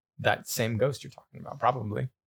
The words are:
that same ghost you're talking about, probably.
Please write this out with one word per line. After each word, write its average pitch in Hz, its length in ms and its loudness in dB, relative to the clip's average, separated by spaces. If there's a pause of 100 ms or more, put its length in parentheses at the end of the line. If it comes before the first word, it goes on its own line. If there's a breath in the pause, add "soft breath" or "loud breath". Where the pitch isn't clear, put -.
(200)
that 113 280 2
same 117 300 0
ghost 127 260 2
you're 139 80 -14
talking - 300 -20
about, - 180 -10
probably. 123 500 0 (180)